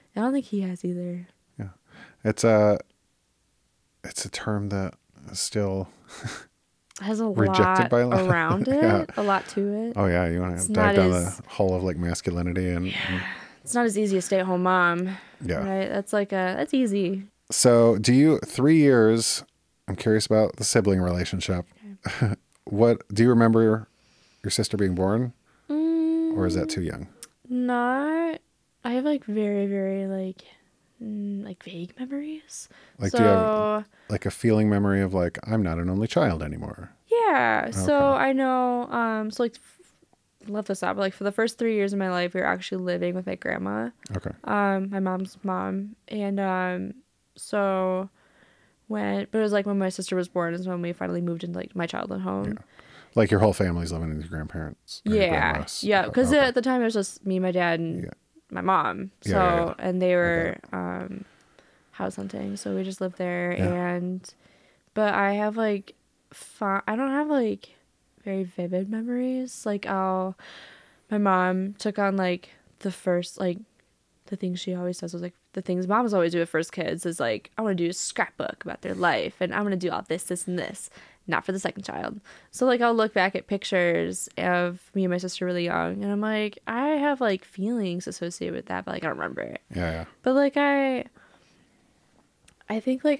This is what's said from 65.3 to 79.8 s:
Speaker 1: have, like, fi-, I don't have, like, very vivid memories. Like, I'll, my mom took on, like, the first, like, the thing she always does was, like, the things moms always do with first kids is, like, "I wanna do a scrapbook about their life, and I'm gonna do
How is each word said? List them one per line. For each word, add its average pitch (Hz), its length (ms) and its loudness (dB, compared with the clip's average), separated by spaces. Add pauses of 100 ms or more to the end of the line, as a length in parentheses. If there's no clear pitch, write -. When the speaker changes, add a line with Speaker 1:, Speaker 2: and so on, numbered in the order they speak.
Speaker 1:
have, 208 240 -2
like, 208 380 -2 (360)
fi-, - 560 -4
I 214 80 -2
don't 269 160 -2
have, 294 180 0
like, 226 460 -2 (480)
very 190 200 -4
vivid 180 460 -4
memories. 247 760 -4
Like, 208 200 -4
I'll, 190 520 -2 (720)
my 214 60 0
mom 185 560 2
took 208 260 -4
on, 196 160 2
like, 180 340 -2 (300)
the 190 120 -4
first, 175 480 -2
like, 180 180 -2 (720)
the 202 80 -8
thing 180 180 -4
she 180 220 -6
always 180 240 -4
does 170 140 -10
was, 175 100 -10
like, 175 100 -10 (200)
the 190 100 -6
things 180 240 -2
moms 214 260 2
always 170 180 4
do 175 80 0
with 170 100 0
first 165 220 -2
kids 165 360 -4
is, 170 120 -4
like, 117 380 -4
"I 220 60 -4
wanna 208 100 0
do 170 160 0
a 180 40 -4
scrapbook - 720 -6
about - 200 -10
their 185 100 -6
life, 170 460 0
and 180 140 -2
I'm 208 100 -2
gonna 202 120 -2
do 180 140 -2